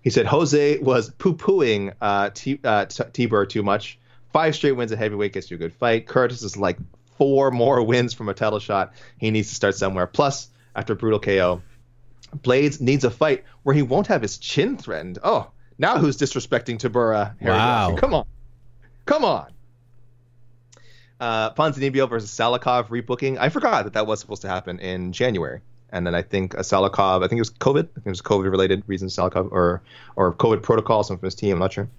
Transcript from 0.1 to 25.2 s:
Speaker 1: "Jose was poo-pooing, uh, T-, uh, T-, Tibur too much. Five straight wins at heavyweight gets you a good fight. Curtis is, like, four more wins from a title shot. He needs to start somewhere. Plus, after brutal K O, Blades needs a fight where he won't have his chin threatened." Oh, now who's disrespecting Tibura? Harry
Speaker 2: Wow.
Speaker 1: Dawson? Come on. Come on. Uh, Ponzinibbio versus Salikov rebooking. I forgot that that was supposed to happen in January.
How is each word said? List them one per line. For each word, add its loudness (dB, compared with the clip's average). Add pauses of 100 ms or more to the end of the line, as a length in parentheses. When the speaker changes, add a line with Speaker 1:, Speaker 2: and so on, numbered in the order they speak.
Speaker 1:
"Jose 4
was 2
poo-pooing, 0
uh, 0
T-, -6
uh, 0
T-, -4
Tibur 2
too -4
much. -2 (360)
Five 2
straight 2
wins -2
at -4
heavyweight -2
gets -8
you -10
a -12
good -6
fight. 0
Curtis 0
is, -8
like, -2 (400)
four 4
more 4
wins 2
from -6
a -4
title -2
shot. -2 (240)
He -2
needs 0
to -10
start 0
somewhere. -2
Plus, -2 (260)
after -4
brutal 0
K 2
O, 0 (840)
Blades 2
needs 2
a 4
fight 0 (180)
where 2
he 4
won't 0
have 2
his -6
chin -2
threatened." -10
Oh, 0 (280)
now 2
who's 2
disrespecting -2
Tibura? -2
Harry 0
Speaker 2:
Wow. 2
Speaker 1:
Dawson? 0
Come 2
on. 0 (800)
Come 2
on. -2 (1700)
Uh, 0
Ponzinibbio 0
versus -6
Salikov 0
rebooking. -4
I 2
forgot 0
that -10
that 0
was -2
supposed -14
to -10
happen -6
in -6
January. -2 (300)